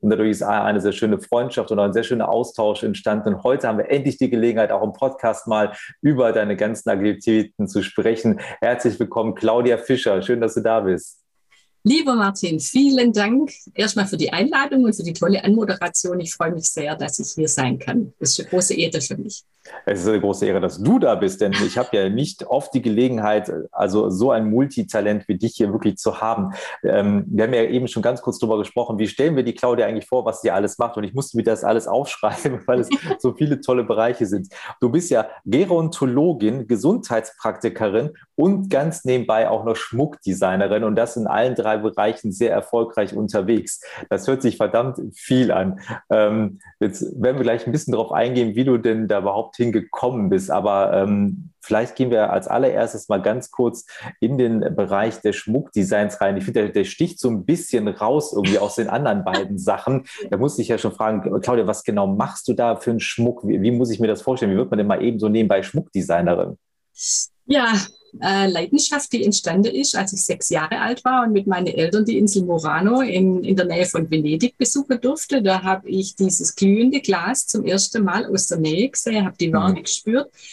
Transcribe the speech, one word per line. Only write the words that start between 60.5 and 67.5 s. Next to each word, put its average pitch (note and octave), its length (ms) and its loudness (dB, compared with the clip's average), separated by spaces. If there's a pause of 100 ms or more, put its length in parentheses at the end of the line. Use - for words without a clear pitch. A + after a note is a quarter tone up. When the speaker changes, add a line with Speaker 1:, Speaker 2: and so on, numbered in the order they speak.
Speaker 1:
ich - 100 -2
ja A2+ 100 2
schon G#2 140 -2
fragen, G2 500 -2
Claudia, A#2 240 2
was - 180 -4
genau G#2 220 0
machst G2+ 420 -2
du E3 60 2
da A#2 220 2
für - 140 -4
einen A2+ 100 0
Schmuck? - 460 -2
Wie, G#2 140 0
wie G#2 100 2
muss B2 200 0
ich A2 100 -2
mir A2+ 80 2
das G2+ 140 0
vorstellen? B2 300 0
Wie F#2+ 40 2
wird B2 140 0
man G#2 80 0
denn G#2 80 2
mal G2+ 160 0
eben A2+ 160 0
so G#2+ 100 0
nebenbei G#2 340 2
Schmuckdesignerin? F2 920 -2 (920)
Speaker 2:
Ja, B3 260 2 (480)